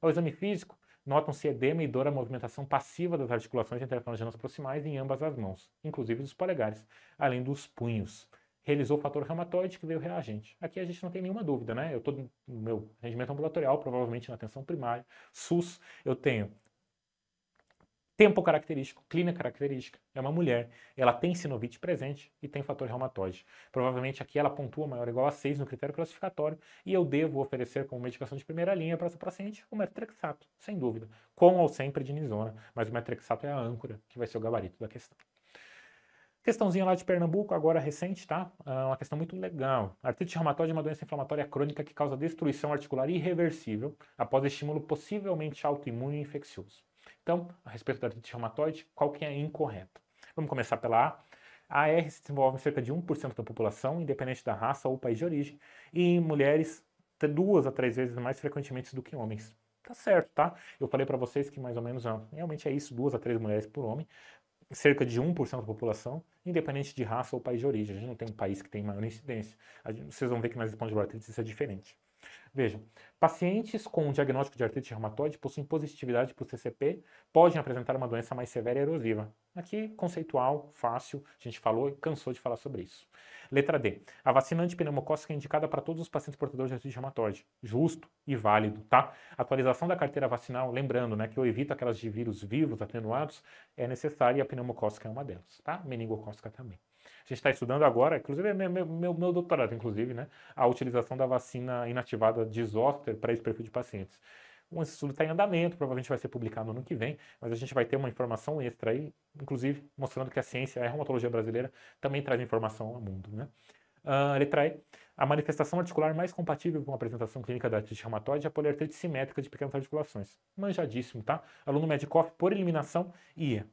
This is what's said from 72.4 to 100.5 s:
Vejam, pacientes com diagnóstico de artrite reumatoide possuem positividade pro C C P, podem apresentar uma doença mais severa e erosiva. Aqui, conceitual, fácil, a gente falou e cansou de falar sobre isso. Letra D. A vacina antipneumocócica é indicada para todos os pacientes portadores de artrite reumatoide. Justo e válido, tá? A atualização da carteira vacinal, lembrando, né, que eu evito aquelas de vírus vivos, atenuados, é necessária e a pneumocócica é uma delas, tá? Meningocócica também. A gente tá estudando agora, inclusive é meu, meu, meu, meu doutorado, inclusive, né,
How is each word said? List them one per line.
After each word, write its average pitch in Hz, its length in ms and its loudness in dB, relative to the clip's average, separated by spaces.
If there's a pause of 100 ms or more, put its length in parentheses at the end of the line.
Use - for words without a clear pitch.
Vejam, 110 280 0 (360)
pacientes 196 680 2
com 151 240 2
diagnóstico 135 460 2
de 127 60 2
artrite 117 260 -2
reumatoide 110 480 -4
possuem 139 280 -6
positividade 135 680 0
pro - 120 -8
C - 120 -12
C - 120 -4
P, - 320 0 (300)
podem 170 260 10
apresentar 127 380 -2
uma 131 140 -2
doença 117 260 -2
mais 123 140 -6
severa 120 280 0
e 139 40 2
erosiva. 113 520 0 (220)
Aqui, 208 340 -6
conceitual, 151 840 0
fácil, 123 500 -4 (160)
a - 40 -20
gente 117 160 -8
falou 117 280 2
e 139 60 -2
cansou 143 400 -4
de 120 60 -10
falar 120 180 -2
sobre 139 240 -8
isso. - 260 -16 (420)
Letra 139 300 4
D. 107 220 0 (220)
A 131 100 6
vacina 165 300 4
antipneumocócica 151 680 -2
é 156 40 -4
indicada 151 320 0
para 147 140 -2
todos 160 200 -4
os 160 80 -8
pacientes 143 280 -6
portadores 131 320 -2
de 131 60 -4
artrite 123 200 -8
reumatoide. 120 500 -2 (180)
Justo 131 460 2 (180)
e 139 80 0
válido, 107 460 4
tá? - 320 6 (240)
A - 40 0
atualização 131 460 2
da 180 80 4
carteira 139 320 0
vacinal, 123 440 -2
lembrando, 123 440 0
né, 110 120 -2
que 110 100 -6
eu 131 80 2
evito 127 260 2
aquelas 123 260 0
de 113 120 -6
vírus 110 340 -4
vivos, 120 380 0
atenuados, 117 600 -4 (360)
é 123 100 -2
necessária 127 520 4
e - 20 4
a 135 40 4
pneumocócica 120 640 -4
é 110 40 -8
uma 127 120 -8
delas, 92 400 -14
tá? 170 220 -6
Meningocócica 110 640 -6
também. 107 280 -16 (480)
A - 40 -20
gente 127 140 -8
tá 139 80 8
estudando 131 320 2
agora, 135 340 6
inclusive 151 320 -2
é 202 40 0
meu, 190 160 -2
meu, 180 160 0
meu, 170 280 -2
meu 175 180 2
doutorado, 170 420 2
inclusive, 117 420 -2
né, 123 120 -8 (280)